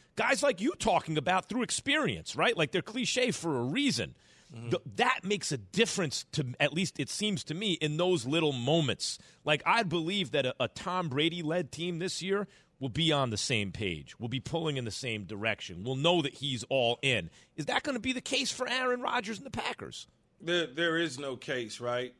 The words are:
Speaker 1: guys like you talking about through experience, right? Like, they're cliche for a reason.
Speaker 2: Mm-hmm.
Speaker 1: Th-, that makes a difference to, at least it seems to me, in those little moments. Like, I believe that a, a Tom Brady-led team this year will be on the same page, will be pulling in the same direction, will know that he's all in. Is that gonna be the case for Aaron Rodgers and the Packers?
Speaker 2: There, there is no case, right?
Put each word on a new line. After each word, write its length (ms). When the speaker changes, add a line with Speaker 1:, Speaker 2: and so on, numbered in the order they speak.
Speaker 1:
guys 260
like 180
you 140
talking 420
about 320
through 140
experience, 760
right? 200
Like, 160
they're 100
cliche 480
for 260
a 60
reason. 540
Speaker 2:
Mm-hmm. 160
Speaker 1:
Th-, 120
that 260
makes 300
a 60
difference 760
to, 120
at 140
least 260
it 100
seems 360
to 100
me, 200
in 220
those 300
little 260
moments. 680
Like, 200
I 200
believe 480
that 120
a, 140
a 100
Tom 400
Brady-led 600
team 300
this 200
year 280
will 80
be 240
on 180
the 60
same 340
page, 480
will 100
be 120
pulling 380
in 60
the 60
same 340
direction, 600
will 120
know 260
that 120
he's 300
all 380
in. 280
Is 100
that 160
gonna 180
be 120
the 80
case 300
for 160
Aaron 360
Rodgers 340
and 100
the 40
Packers? 580
Speaker 2:
There, 260
there 300
is 220
no 180
case, 440
right? 400